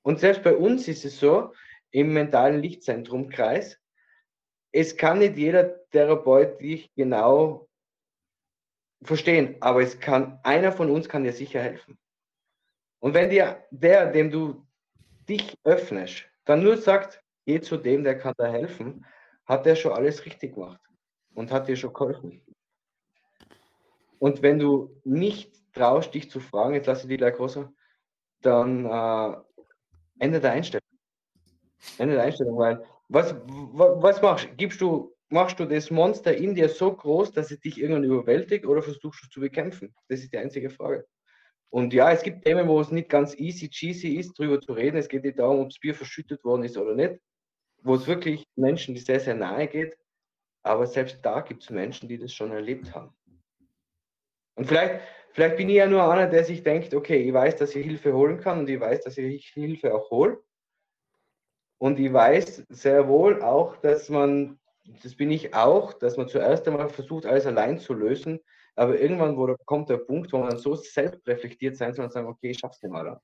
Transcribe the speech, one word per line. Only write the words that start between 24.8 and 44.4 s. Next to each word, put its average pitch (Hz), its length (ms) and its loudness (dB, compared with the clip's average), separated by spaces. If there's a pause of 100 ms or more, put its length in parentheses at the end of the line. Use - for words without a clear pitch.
nicht 180 480 -2 (200)
traust, 127 400 2
dich 151 160 -10
zu 135 100 -12
fragen, 120 340 -2
jetzt 139 140 -2
lass 127 160 -2
ich 127 40 -16
dich 131 120 -6
gleich 120 160 2
groß, 131 240 -8 (840)
dann, 123 440 2
äh, 113 520 -2 (840)
ändere 151 220 0
deine 127 140 2
Einstellung. 156 300 -6 (1120)
Ändere 139 200 0
deine 120 100 2
Einstellung, 120 300 -4
weil 117 260 0 (240)
was, 170 260 2
wa-, 143 680 2
was 196 200 4
machst 185 240 2
du? - 100 -20
Gibst 190 260 -6
du, 165 340 -2 (140)
machst 180 300 0
du 165 60 -2
das 151 260 -4
Monster 175 440 2
in 190 200 -4
dir 160 120 4
so 190 240 0
groß, 175 400 -2
dass 151 200 -6
es 143 80 -14
dich 151 200 -12
irgendwann 147 240 -2
überwältigt 147 640 0
oder 147 160 2
versuchst 147 400 -12
du - 60 -20
es - 20 -20
zu - 100 -20
bekämpfen? 151 540 -8 (140)
Das 131 140 -8
ist 131 120 -16
die 113 60 -8
einzige 131 320 -10
Frage. - 360 -8 (640)
Und 123 240 -2
ja, 135 180 6
es 170 120 2
gibt 175 220 -10
Themen, 170 220 2
wo 156 140 4
es 147 100 -4
nicht 143 180 -4
ganz 143 260 0
easy 165 340 -10
cheesy 170 460 -8
ist, 180 220 -10
drüber 143 220 -2